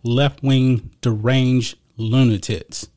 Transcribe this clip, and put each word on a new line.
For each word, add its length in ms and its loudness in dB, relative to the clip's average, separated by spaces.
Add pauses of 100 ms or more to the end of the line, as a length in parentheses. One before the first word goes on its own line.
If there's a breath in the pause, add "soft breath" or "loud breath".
left-wing 880 0 (100)
deranged 760 0 (180)
lunatics. 1000 -2